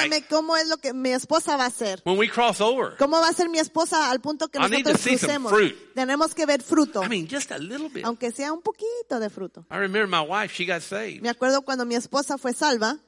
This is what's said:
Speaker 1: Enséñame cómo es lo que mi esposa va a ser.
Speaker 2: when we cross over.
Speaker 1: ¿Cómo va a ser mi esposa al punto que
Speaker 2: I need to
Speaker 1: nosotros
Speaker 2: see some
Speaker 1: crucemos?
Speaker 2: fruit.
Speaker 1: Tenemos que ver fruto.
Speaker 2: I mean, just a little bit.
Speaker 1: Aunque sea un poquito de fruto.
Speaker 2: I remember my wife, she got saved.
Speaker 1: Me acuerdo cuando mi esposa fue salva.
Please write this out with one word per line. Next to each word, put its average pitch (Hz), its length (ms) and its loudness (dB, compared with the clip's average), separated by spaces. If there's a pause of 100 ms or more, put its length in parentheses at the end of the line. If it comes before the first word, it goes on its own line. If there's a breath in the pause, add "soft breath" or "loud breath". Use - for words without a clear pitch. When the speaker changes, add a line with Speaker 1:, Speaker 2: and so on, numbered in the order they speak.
Speaker 1:
Enséñame 302 200 -2
cómo 320 300 2
es 320 120 2
lo 320 100 0
que 254 160 -4
mi 262 160 -2
esposa 294 440 0
va 262 120 2
a 247 40 -4
ser. 202 340 -4
Speaker 2:
when 185 120 2
we 214 120 4
cross 226 340 2
over. 226 340 2
Speaker 1:
¿Cómo 302 240 4
va 330 80 6
a 339 60 4
ser 339 160 2
mi 330 80 0
esposa 311 520 2
al 247 100 0
punto 302 280 -4
que 277 100 -6
Speaker 2:
I 190 120 2
need 262 140 2
to - 80 4
Speaker 1:
nosotros - 100 2
Speaker 2:
see 254 160 2
some 285 260 0
Speaker 1:
crucemos? 220 80 -4
Speaker 2:
fruit. 202 420 2
Speaker 1:
Tenemos 277 400 0
que 311 120 0
ver 285 160 2
fruto. 294 420 2
Speaker 2:
I 180 40 -2
mean, 175 200 -4
just 277 220 -6
a - 80 -8
little 262 320 -8
bit. 247 160 -10
Speaker 1:
Aunque 233 260 -4
sea 285 220 -4
un 349 80 -8
poquito 440 580 -4
de 214 80 -2
fruto. 185 420 -12
Speaker 2:
I 160 60 -8
remember 202 300 0
my 175 160 2
wife, 185 320 -4
she 180 100 -6
got 175 160 -2
saved. 196 400 -8
Speaker 1:
Me 233 80 -4
acuerdo 262 340 0
cuando 262 220 -4
mi 233 100 -2
esposa 269 440 -2
fue 240 160 -4
salva. 254 420 2 (120)